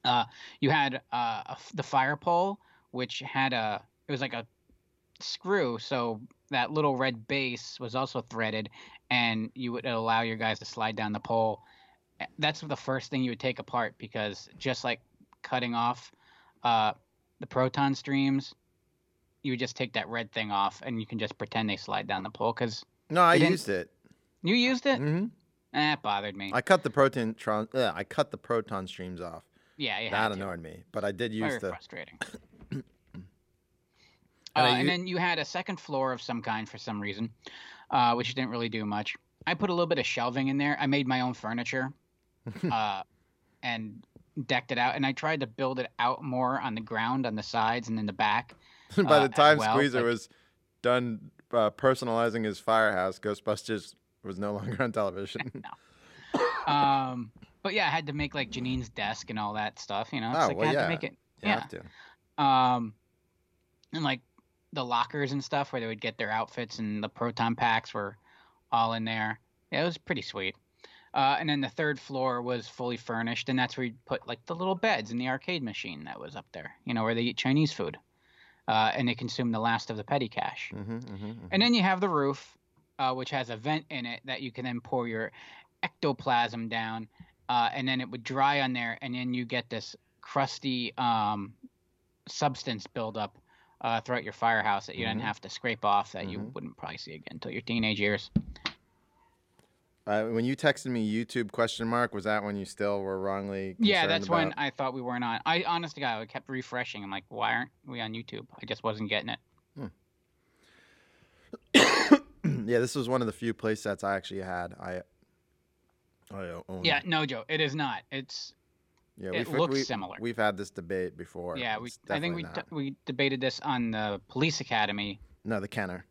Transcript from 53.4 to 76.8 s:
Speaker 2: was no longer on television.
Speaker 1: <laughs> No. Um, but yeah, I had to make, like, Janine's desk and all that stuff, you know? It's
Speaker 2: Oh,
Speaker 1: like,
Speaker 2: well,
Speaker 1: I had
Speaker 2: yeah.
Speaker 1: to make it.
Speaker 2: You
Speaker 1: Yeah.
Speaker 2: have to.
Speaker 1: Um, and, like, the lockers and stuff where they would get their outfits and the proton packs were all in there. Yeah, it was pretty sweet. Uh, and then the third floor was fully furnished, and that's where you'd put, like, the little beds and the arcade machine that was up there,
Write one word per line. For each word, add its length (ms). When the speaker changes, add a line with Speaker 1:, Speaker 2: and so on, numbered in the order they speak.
Speaker 2:
was 160
no 140
longer 300
on 100
television. 640
Speaker 1:
<laughs> 80
No. 1080
Um, 600
but 120
yeah, 120
I 40
had 160
to 60
make, 220
like, 160
Janine's 380
desk 420
and 80
all 160
that 240
stuff, 340
you 80
know? 120
It's 120
Speaker 2:
Oh, 40
Speaker 1:
like, 80
Speaker 2:
well, 80
Speaker 1:
I 40
had 60
Speaker 2:
yeah. 80
Speaker 1:
to 60
make 160
it. 80
Speaker 2:
You 60
Speaker 1:
Yeah. 120
Speaker 2:
have 80
to. 760
Speaker 1:
Um, 520
and, 100
like, 180
the 120
lockers 480
and 120
stuff 280
where 80
they 60
would 140
get 180
their 120
outfits 500
and 240
the 40
proton 460
packs 400
were 220
all 220
in 100
there. 340
Yeah, 120
it 20
was 140
pretty 240
sweet. 340
Uh, 260
and 100
then 120
the 80
third 320
floor 420
was 240
fully 300
furnished, 540
and 80
that's 180
where 80
you'd 220
put, 200
like, 200
the 80
little 200
beds 380
and 80
the 80
arcade 340
machine 420
that 140
was 160
up 180
there, 220